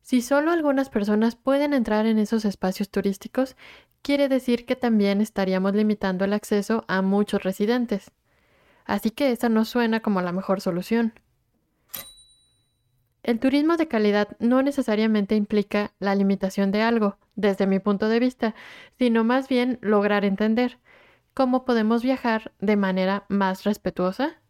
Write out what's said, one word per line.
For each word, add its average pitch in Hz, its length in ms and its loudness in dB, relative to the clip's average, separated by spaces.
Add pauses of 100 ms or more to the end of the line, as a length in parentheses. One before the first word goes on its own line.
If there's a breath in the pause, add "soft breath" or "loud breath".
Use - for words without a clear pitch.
Si 247 220 0
solo 294 280 0
algunas 285 380 0
personas 214 480 0
pueden 285 380 0
entrar 214 320 0
en 220 120 2
esos 214 280 0
espacios 190 440 -4
turísticos, 202 640 -4 (480 loud breath)
quiere 285 260 2
decir 247 380 0
que 254 80 -2
también 208 460 2
estaríamos 190 540 0
limitando 202 500 0
el 202 80 0
acceso 208 560 -2
a 185 140 0
muchos 202 400 0
residentes. 208 680 -2 (760 soft breath)
Así 208 240 -2
que 277 200 0
esa 240 180 0
no 220 160 4
suena 226 360 0
como 202 200 0
la 180 120 -2
mejor 190 280 -2
solución. 220 520 -2 (2000)
El 233 160 -2
turismo 294 380 2
de 320 100 0
calidad 208 540 0
no 247 220 2
necesariamente 220 760 0
implica 208 640 -2
la 196 140 0
limitación 196 580 0
de 208 100 0
algo, 226 360 0 (180)
desde 196 320 0
mi 196 100 2
punto 208 300 0
de 226 100 2
vista, 240 360 -2 (440 loud breath)
sino 233 240 2
más 254 260 0
bien 247 320 0
lograr 208 440 2
entender 220 540 0 (560 soft breath)
cómo 254 300 0
podemos 233 380 2
viajar 247 560 -2
de 208 180 0
manera 190 520 0
más 190 340 -2
respetuosa. 208 880 -4